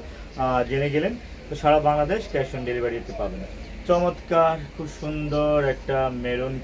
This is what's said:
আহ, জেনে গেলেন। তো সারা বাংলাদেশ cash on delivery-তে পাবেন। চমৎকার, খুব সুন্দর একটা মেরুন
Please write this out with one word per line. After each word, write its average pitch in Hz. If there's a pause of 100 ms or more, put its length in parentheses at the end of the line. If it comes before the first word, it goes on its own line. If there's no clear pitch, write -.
(380)
আহ, 127
জেনে 139
গেলেন। 170 (340)
তো 147
সারা 151
বাংলাদেশ 147 (100)
cash 135
on 123
delivery-তে 120
পাবেন। 95 (480)
চমৎকার, 175 (200)
খুব 156 (120)
সুন্দর 151
একটা 135
মেরুন 123